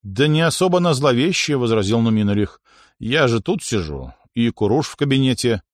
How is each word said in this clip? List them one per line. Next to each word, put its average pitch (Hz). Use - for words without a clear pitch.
«Да 104
не 156
особо 180
она 175
зловещая», 143
возразил 113
Нуминорих. 104
«Я 131
же 113
тут 190
сижу, 73
и 117
Куруш 110
в -
кабинете. 131